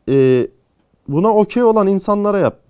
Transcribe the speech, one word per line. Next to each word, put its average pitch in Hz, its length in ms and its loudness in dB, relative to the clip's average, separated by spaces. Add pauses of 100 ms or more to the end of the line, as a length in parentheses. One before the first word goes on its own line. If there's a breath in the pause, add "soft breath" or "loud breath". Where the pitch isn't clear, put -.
e, 131 380 2 (600)
buna 170 280 0
okey 214 280 0
olan 220 240 2
insanlara 202 520 -2
yap. 123 180 -2 (120)